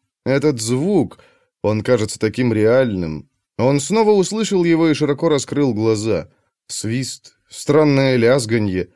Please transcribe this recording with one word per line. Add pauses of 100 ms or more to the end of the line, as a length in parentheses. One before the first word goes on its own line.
(240)
Этот
звук, (420)
он
кажется
таким
реальным. (280)
Он
снова
услышал
его
и
широко
раскрыл
глаза. (340)
Свист, (100)
странное
лязганье,